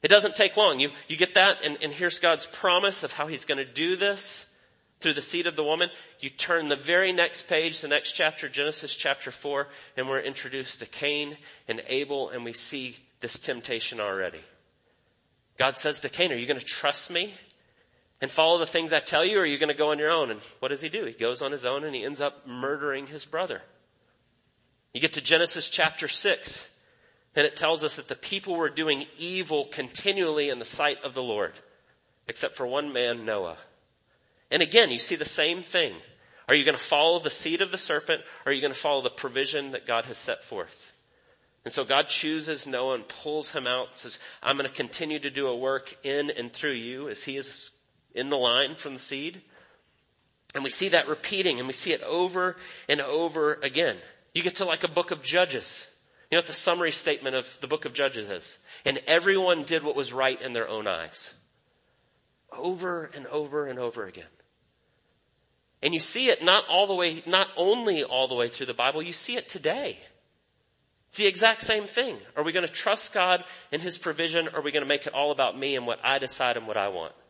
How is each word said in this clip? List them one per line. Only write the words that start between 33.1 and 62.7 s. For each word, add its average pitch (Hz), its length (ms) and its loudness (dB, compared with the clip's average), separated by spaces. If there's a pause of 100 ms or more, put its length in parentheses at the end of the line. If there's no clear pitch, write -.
Noah. 95 320 -2 (920)
And 156 120 4
again, 180 280 6
you 120 80 -4
see - 180 -2
the 151 100 -4
same 170 360 -2
thing. 151 340 -2 (520)
Are 131 60 8
you 143 100 6
gonna 143 140 4
follow 160 400 4
the 156 120 -2
seed 170 300 -2
of 185 120 0
the 185 60 -4
serpent, 151 440 -2 (220)
or 135 60 0
are - 40 4
you 135 80 -2
gonna 139 120 0
follow 139 280 0
the 123 80 0
provision 139 600 -4
that - 140 -10
God 117 200 0
has 120 100 -10
set - 280 -6
forth? - 480 -12 (680)
And 120 100 -10
so 139 120 -2
God 139 240 4
chooses 156 560 -2
Noah 131 300 -2
and 113 140 -8
pulls 151 420 -6
him 135 160 -4
out, 127 320 -4
says, - 200 -12 (240)
"I'm 139 140 2
gonna 135 140 -2
continue 151 480 -4
to 143 120 -4
do 135 180 -2
a 123 80 0
work 131 380 -2 (100)
in 143 260 0
and 120 200 -4
through 143 220 -4
you," 127 380 -6
as 104 140 -10
he 139 120 -6
is - 360 -10 (420)
in 131 160 -2
the 143 80 2
line 127 380 4
from 143 180 -10
the 127 60 -12
seed. 160 420 -8 (1120)
And 139 100 -4
we 135 60 -2
see 190 180 0
that 160 200 4
repeating, 165 500 0
and 123 80 -4
we 131 80 -4
see - 180 -2
it 143 100 -2
over 180 540 0 (320)
and 143 140 4
over 151 600 2
again. 160 380 0 (320)
You 175 100 -2
get 175 140 -2
to, 196 100 -2
like, 160 180 0
a 180 40 2
book 165 240 0
of 151 100 -6
Judges. 139 680 0 (420)
You 160 60 4
know 170 40 6
what 165 60 -2
the 160 60 -10
summary 170 400 2
statement 139 420 -2
of 127 260 -4
the 131 60 -10
book 156 200 -2
of 127 80 -8
Judges 120 340 0
is? 92 300 -10 (260)
"And 139 220 0
everyone 175 580 4
did 156 180 0
what 147 140 -2
was 127 160 -2
right 131 280 2
in 127 120 -8
their 117 160 -2
own 107 180 -4
eyes." 82 480 -6 (1200)
Over 175 540 -4